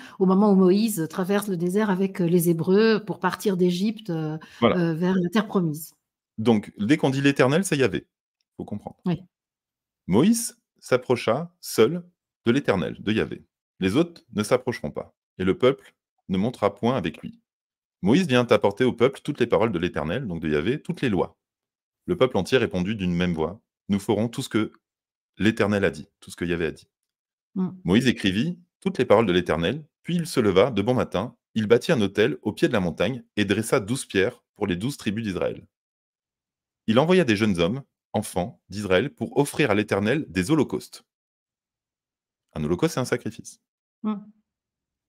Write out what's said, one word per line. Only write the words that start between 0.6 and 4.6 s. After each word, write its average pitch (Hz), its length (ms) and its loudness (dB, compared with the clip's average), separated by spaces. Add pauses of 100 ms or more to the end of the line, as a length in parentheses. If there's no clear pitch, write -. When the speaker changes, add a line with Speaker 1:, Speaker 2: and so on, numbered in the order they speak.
Speaker 1:
traverse 202 400 -4
le 190 80 -4
désert 180 320 0
avec, 190 320 -2
euh, 175 60 2
les 170 240 4
Hébreux 196 540 2
pour 175 140 -8
partir 185 380 -2
d'Égypte, 180 540 0
euh, 156 280 -6 (220)